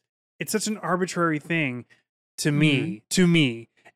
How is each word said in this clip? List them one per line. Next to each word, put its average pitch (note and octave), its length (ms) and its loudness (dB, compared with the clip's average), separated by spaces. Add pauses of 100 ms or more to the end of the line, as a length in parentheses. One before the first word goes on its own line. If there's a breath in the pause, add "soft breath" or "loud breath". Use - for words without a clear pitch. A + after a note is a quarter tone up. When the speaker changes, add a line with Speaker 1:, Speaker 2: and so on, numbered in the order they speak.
(380)
Speaker 1:
it's E3 140 -8
such G#3+ 140 -4
an G#3+ 120 -4
arbitrary F3 600 -2
thing D3 480 -4 (520 soft breath)
to D#3 140 0
me, C#3+ 280 4
Speaker 2:
Mm-hmm. F3 160 -6 (140)
Speaker 1:
to F#3 160 4
me. C3+ 420 2 (280 soft breath)